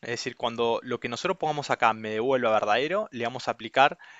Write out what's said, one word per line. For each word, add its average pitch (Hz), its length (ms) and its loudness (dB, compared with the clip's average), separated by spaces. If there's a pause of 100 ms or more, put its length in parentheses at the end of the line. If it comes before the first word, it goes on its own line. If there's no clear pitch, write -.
es - 80 -10
decir, 120 260 -6
cuando 117 460 0
lo 123 180 -6
que - 80 -8
nosotros 175 300 -4
pongamos 151 320 -2
acá 117 240 4
me 110 160 -8
devuelva 120 400 2
verdadero, 117 600 2
le 117 140 -6
vamos 123 220 -6
a 123 40 0
aplicar 135 480 2 (200)